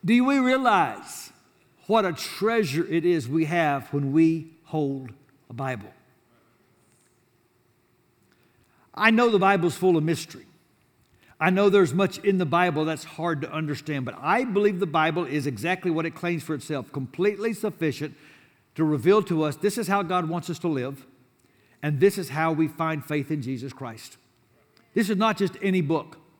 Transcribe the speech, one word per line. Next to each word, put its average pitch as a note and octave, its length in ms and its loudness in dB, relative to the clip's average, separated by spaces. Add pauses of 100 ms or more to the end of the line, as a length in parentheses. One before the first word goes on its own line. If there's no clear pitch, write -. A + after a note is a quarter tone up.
Do A#3+ 200 4
we C#4 140 4
realize A#3+ 920 0 (560)
what G#3+ 180 4
a F3+ 80 -2
treasure F3+ 760 -2
it D#3+ 160 0
is E3 240 0
we D#3+ 160 0
have D3 480 0
when C#3+ 180 -2
we D#3+ 380 2 (160)
hold C#3 460 -6 (400)
a - 20 -14
Bible? B2 400 -8 (3000)
I A3 160 4
know A#3 180 6
the G#3 100 4
Bible's F3+ 380 4
full F3+ 220 4
of D3+ 40 2
mystery. - 440 -4 (920)
I D#3+ 120 2
know G3 180 4
there's F#3 240 6
much G3 260 0
in G3 200 2
the F3+ 80 0
Bible D#3 400 0
that's D#3 180 -6
hard D#3+ 380 -4
to - 100 -10
understand, D3 540 -6
but A#2+ 120 -10
I G3+ 260 0
believe G#3 360 0
the F#3+ 60 -2
Bible D#3+ 380 0
is C#3 220 -4
exactly E3 440 -4
what D#3+ 160 -2
it D#3+ 80 -8
claims F3 280 -4
for D#3 120 -6
itself, C#3 360 -8
completely G3 640 -2
sufficient D#3+ 640 -4 (600)
to D#3+ 60 0
reveal D#3 420 4
to D#3+ 200 0
us D3 120 -2
this G3 200 -2
is G#3 120 -4
how G3+ 140 2
God F3 260 -2
wants E3 200 -6
us C#3+ 120 -6
to F3 80 -4
live, C#3 380 -4 (760)
and D3 180 -2
this G3 160 6
is F3 140 -8
how D#3 200 0
we D#3+ 160 2
find D#3+ 380 -4
faith D3 260 -4
in D3 120 -4
Jesus B2+ 320 -8
Christ. A2+ 420 -14 (760)
This G#3 160 2
is G3 80 0
not G#3+ 180 0
just G3 240 -2
any F#3 220 0
book. D3 360 -4 (220)